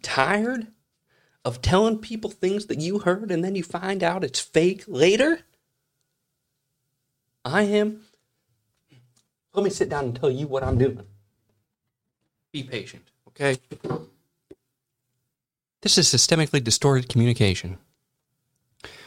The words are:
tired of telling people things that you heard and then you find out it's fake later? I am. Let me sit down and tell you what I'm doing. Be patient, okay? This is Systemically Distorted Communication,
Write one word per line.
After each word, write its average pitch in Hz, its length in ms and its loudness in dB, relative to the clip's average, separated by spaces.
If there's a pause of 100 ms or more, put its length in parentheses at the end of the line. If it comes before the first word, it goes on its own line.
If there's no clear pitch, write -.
tired 220 640 0 (760)
of 123 180 -6
telling 214 360 2
people 220 320 -10
things 202 360 -4
that - 140 -6
you 185 180 -2
heard 196 320 -2
and 170 120 -2
then 196 120 -4
you 185 80 -4
find 190 400 -6
out 175 200 -2
it's 135 160 -4
fake 185 480 0
later? 214 540 4 (2000)
I 165 200 0
am. 208 400 0 (1500)
Let 202 100 0
me 190 60 0
sit - 180 -2
down 143 160 -4
and 120 100 -6
tell 143 160 -2
you 139 160 -4
what 135 160 -4
I'm 131 140 -2
doing. 127 240 2 (1500)
Be 143 100 -10
patient, 117 420 -12 (240)
okay? 139 280 -2 (2250)
This - 160 2
is 175 100 4
Systemically 151 560 2
Distorted 127 460 2
Communication, 104 720 2 (1300)